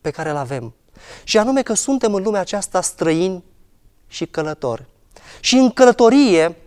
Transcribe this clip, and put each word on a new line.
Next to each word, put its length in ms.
pe 100
care 180
îl 60
avem. 380
Și 140
anume 240
că 120
suntem 400
în 100
lumea 160
aceasta 420
străini 640
și 180
călători. 600
Și 160
în 140
călătorie 960